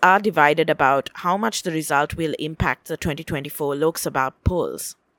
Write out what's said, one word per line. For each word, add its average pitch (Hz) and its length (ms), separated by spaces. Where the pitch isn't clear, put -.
are 190 160
divided 160 500
about 135 440
how 180 220
much 220 280
the 175 80
result 151 420
will 160 240
impact 156 480
the 160 100
twenty 160 280
twenty-four 143 500
Lok 160 240
Sabha 131 340
polls. 156 500